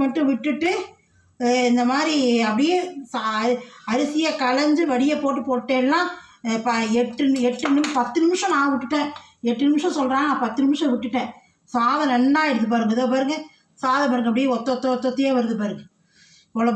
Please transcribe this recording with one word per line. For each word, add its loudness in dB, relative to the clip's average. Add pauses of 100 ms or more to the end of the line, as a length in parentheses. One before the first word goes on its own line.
மட்டும் 0
விட்டுட்டு, -2 (680)
அஹ், 2
இந்த 2
மாதிரி 0 (320)
அப்படியே 2 (340)
சா-, -2 (380)
அரிசியை 0 (100)
களைஞ்சு 2
வடியை 0
போட்டு -2
போட்டேன்னா, 0 (460)
அஹ், -2
ப-, -2 (100)
எட்டு -2
நி-, 2
எட்டு -2
நிமி-, 0
பத்து -2
நிமிஷம் 2
நான் 2
விட்டுட்டேன். -2 (420)
எட்டு 0
நிமிஷம் 2
சொல்றாங்க, 0
நான் -2
பத்து -2
நிமிஷம் 2
விட்டுட்டேன். -4 (400)
சாதம் 0
நல்லா 4
எடுத்து 0
பாருங்க. 0
இதோ 2
பாருங்க, 0 (420)
சாதம் 0
பாருங்க, 0
அப்படியே 0
ஒத்த -4
ஒத்த -4
ஒத்த -2
ஒத்தையே 0
வருது 0
பாருங்க, -6 (680)
பொல 0